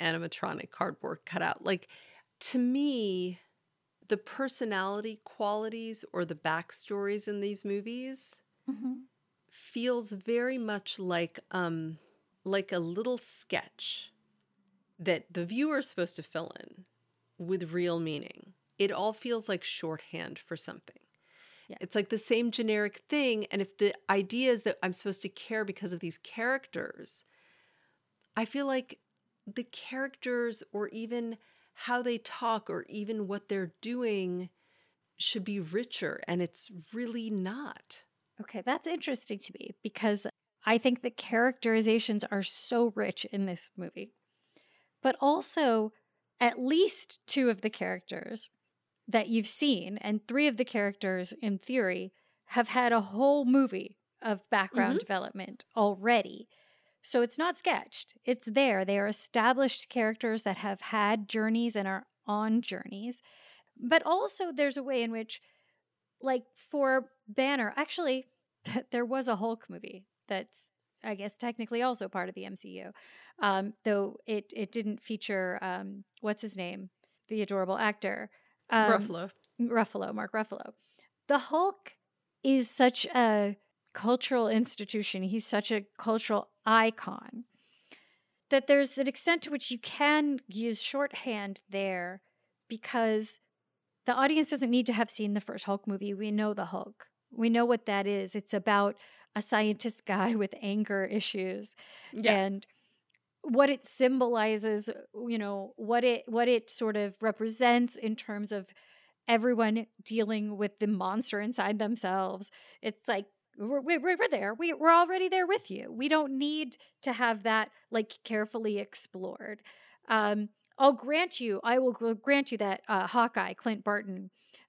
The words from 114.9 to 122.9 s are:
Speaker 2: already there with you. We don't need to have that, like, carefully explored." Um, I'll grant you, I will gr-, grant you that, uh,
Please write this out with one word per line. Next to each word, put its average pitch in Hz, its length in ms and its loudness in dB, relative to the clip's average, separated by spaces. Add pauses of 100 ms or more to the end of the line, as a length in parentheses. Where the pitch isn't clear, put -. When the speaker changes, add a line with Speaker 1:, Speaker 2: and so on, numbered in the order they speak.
Speaker 2:
already 359 360 4
there 370 180 2
with 392 240 0
you. 196 220 -10
We 254 160 -2
don't 294 300 2
need 294 380 -4 (260)
to 262 100 -2
have 220 320 0
that, 220 260 2 (200)
like, 226 340 -2
carefully 214 540 -2
explored." - 840 -6 (460)
Um, 208 420 2 (280)
I'll 277 160 8
grant 302 460 0
you, 208 220 -2
I 240 160 4
will 254 140 4
gr-, 226 200 0
grant 277 400 2
you 220 60 -2
that, 202 300 -2
uh, 190 180 0